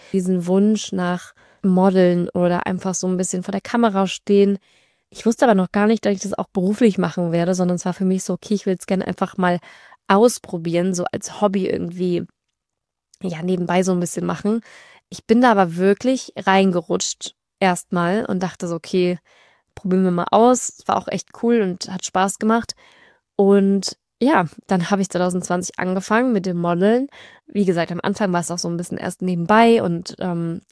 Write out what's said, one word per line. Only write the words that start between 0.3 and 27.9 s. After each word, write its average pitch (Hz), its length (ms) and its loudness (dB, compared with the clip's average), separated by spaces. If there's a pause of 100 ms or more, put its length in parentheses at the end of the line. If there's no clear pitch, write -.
Wunsch 202 440 2
nach 180 420 -4 (280)
Modeln 185 680 4
oder 175 360 0
einfach 185 300 -4
so - 120 -6
ein 185 100 -2
bisschen 185 260 -4
vor - 80 -8
der 196 100 -4
Kamera 202 460 0
stehen.“ 202 500 2 (540)
Ich - 140 -14
wusste 240 200 2
aber 226 100 6
noch 185 160 0
gar 208 160 2
nicht, 220 180 0
dass 202 80 0
ich 190 80 -6
das 196 160 -8
auch - 100 -6
beruflich 202 500 2
machen 170 340 -2
werde, 170 220 0
sondern 180 220 0
es 170 100 -6
war 180 80 -2
für 190 120 -4
mich 185 180 0
so: 185 100 -4
„Okay, 208 220 -4
ich 196 100 -6
will's 185 220 -4
gerne 190 180 -2
einfach - 320 -6
mal 180 220 0 (480)
ausprobieren, 185 880 2
so 175 160 -4
als - 300 -10
Hobby 196 260 0
irgendwie, 175 580 -4 (960)
ja, 170 220 -8
nebenbei 180 400 0
so 190 80 0
ein 180 80 0
bisschen 175 260 -4
machen.“ 202 360 -4 (500)
Ich - 140 -18
bin 240 160 4
da 247 100 6
aber 185 240 2
wirklich 202 640 0
reingerutscht 190 1000 0 (240)
erstmal 180 640 -2
und 185 160 -4
dachte 185 260 -6
so: 170 80 -6
„Okay, 180 440 -2 (560)
probieren 185 280 0
wir 185 80 2
mal 175 200 -2
aus.“ 240 380 4 (100)
Es - 80 -12
war 202 100 0
auch 180 100 -6
echt - 220 -8 (140)
cool 233 180 2
und 190 300 -4
hat 185 140 -8
Spaß 190 320 -2
gemacht. 220 360 0 (640)
Und 196 600 2 (240)
ja, 233 240 2 (220)
dann 180 240 0
habe 196 100 0
ich 185 80 -2
zweitausendzwanzig 180 720 -2
angefangen 214 540 0
mit 190 120 0
dem 180 120 -2
Modeln. 190 500 2 (400)
Wie 202 180 -2
gesagt, 170 260 0